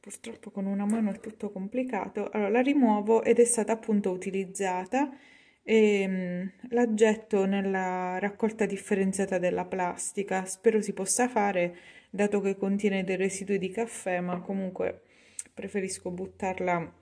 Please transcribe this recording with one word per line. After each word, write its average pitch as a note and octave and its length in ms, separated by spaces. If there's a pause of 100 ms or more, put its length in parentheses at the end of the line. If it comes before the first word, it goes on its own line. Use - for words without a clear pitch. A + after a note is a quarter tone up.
Purtroppo - 500
con G3 160
una G3+ 180
mano G#3+ 280
è - 80
tutto G#3+ 300
complicato. G3+ 800
Allora, G3+ 220
la A#3 100
rimuovo A3+ 640
ed A3+ 160
è A#3+ 60
stata A3 280
appunto G#3 380
utilizzata. F#3+ 1000 (500)
Ehm, F#3+ 880 (200)
la A#3 220
getto G#3+ 540
nella F#3 720
raccolta G3+ 480
differenziata F#3+ 720
della F3 260
plastica. F#3+ 800
Spero G#3+ 360
si G3+ 120
possa A3 360
fare, G3 480 (340)
dato G3+ 300
che G3 160
contiene G3 480
dei F#3 120
residui F#3+ 420
di F3+ 120
caffè, F#3+ 480
ma F3+ 220
comunque F#3+ 640 (520)
preferisco F#3+ 560
buttarla F3+ 920